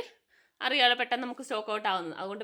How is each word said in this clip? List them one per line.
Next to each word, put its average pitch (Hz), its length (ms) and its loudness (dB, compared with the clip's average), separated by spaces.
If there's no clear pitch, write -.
അറിയാലോ 254 320 6
പെട്ടെന്ന് 240 260 -2
നമുക്ക് 247 220 -8
സ്റ്റോക്ക് 214 260 -4
ഔട്ട് 214 180 -2
ആവുന്നത്. 170 300 -2
അതുകൊണ്ട് 196 220 -6